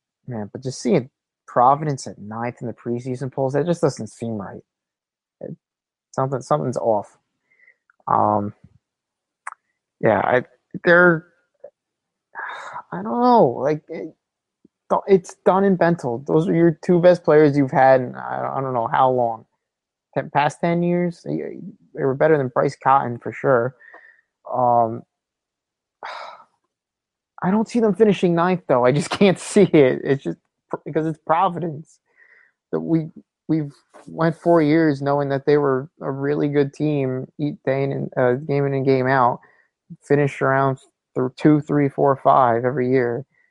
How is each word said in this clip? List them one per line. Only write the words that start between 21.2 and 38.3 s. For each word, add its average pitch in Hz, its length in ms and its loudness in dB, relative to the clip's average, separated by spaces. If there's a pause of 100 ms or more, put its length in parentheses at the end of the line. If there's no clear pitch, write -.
They, 156 140 -6 (560)
they - 100 -6
were 131 100 0
better 156 220 2
than 135 120 -2
Bryce 139 280 -2
Cotton, 131 420 0
for 113 140 -12
sure. 131 420 0 (800)
Um, 120 500 0 (1000)
<sighs> - 0 - (1400)
I 180 80 -2
don't 214 180 0
see 240 120 -2
them 214 140 2
finishing 190 400 2
ninth, 175 340 0
though. 127 160 2
I 127 80 4
just - 180 -2
<laughs> - 80 -6
can't 196 200 4
see - 240 2
it. 143 420 4
It's 143 180 -2
just 170 160 -8 (320)
pr-, - 140 -8
because 156 220 -4
it's 160 200 -6
Providence. 165 720 -4 (720)
That 160 100 -4
we, 160 280 -2 (400)
we've 151 240 -2 (340)
went 160 300 -2
four 170 260 2
years 151 400 2
knowing 143 260 -2
that 135 180 -4
they 147 120 4
were 139 320 -2 (100)
a 160 100 -8
really 143 380 -2
good 143 240 0
team, 135 540 -4 (120)
eat 147 160 -4 (100)
day 135 200 0
in, 139 320 -4
uh, 123 180 2